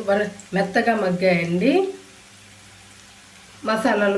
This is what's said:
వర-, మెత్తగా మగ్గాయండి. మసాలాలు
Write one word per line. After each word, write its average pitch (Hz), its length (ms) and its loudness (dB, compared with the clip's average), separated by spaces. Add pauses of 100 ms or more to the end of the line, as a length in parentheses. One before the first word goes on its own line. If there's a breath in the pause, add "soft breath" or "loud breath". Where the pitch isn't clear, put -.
వర-, 208 240 0 (240)
మెత్తగా 226 380 0 (100)
మగ్గాయండి. 180 680 0 (1900)
మసాలాలు 208 500 2